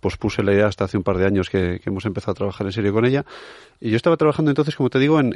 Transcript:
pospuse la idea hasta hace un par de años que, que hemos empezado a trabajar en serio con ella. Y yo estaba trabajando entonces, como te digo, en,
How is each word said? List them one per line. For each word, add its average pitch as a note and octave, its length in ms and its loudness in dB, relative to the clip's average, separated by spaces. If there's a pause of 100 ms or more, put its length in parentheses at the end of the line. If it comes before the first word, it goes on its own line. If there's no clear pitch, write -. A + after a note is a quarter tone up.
pospuse G2 420 -4
la G2+ 100 2
idea G2+ 140 4
hasta G2+ 180 -2
hace F#2+ 120 -4
un F#2+ 80 0
par G2 120 0
de F#2+ 100 2
años G2 220 0
que, F2+ 340 -2
que - 80 -8
hemos F#2+ 160 -6
empezado F#2+ 260 -6
a - 20 -2
trabajar G2 320 -6
en G2 60 -6
serio G2+ 200 -2
con A2 120 2
ella. C3+ 200 0 (560)
Y A2+ 100 -4
yo G#2+ 60 2
estaba E3 200 2
trabajando D3+ 340 2
entonces, D3 240 0
como B2+ 160 0
te C3+ 80 0
digo, D3 200 4
en, B2+ 160 2